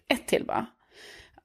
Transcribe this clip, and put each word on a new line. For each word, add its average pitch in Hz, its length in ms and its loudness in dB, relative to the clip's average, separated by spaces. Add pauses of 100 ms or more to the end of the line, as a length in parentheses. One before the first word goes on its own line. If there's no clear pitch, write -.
Ett - 180 0
till - 180 2
bara. - 220 -2 (800)